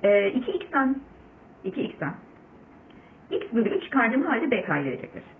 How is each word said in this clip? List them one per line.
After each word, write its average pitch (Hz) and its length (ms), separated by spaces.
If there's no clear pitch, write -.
E, 202 260
iki 262 220
x'ten, 269 440
iki - 200
x'ten - 300
X - 220
bölü 226 160
üç - 140
çıkardığım 262 420
halde 269 260
B 208 120
K'yı 143 220
verecektir. - 380